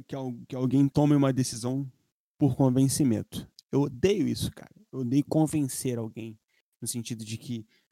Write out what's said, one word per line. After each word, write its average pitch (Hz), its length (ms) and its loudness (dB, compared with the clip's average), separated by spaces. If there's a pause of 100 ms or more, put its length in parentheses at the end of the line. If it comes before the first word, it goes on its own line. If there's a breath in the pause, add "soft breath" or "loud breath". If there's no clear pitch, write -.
que - 120 -12
al-, 127 320 -8
que - 80 -10
alguém 131 320 4
tome 147 280 4
uma 139 180 4
decisão 127 580 -4 (460)
por 131 180 2
convencimento. 131 920 2 (220)
Eu 139 100 2
odeio 147 460 0
isso, - 240 -4
cara. - 200 -20 (200)
Eu 131 80 -10
odeio 131 280 0
convencer 139 680 -2
alguém, 113 400 -10 (440)
no 120 60 -8
sentido 113 380 -8
de 110 120 -8
que 110 280 -10 (260)